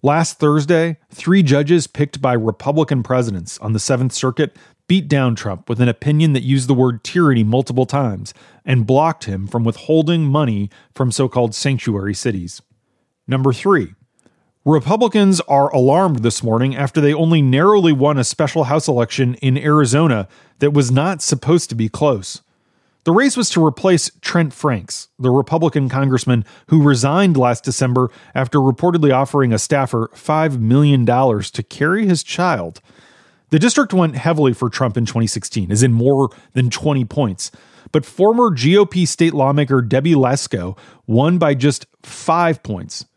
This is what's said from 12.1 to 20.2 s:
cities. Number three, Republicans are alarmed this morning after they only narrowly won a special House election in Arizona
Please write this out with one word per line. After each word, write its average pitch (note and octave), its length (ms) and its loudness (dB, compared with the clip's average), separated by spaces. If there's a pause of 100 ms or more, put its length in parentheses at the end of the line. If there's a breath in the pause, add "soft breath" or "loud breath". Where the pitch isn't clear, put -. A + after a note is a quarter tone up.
cities. F#2+ 480 -6 (640)
Number C3 260 0
three, C#3 420 -2 (720)
Republicans F#3+ 760 2
are C#3 320 0
alarmed C#3+ 460 2
this A2+ 220 -2
morning A#2+ 340 0
after C#3 240 -2
they D3 120 4
only D#3+ 300 2
narrowly E3 500 4
won C#3+ 240 2
a B2 80 0
special D#3 400 -2
House D3 240 -2
election B2 480 0
in C3 220 0
Arizona C#3 720 2 (320 soft breath)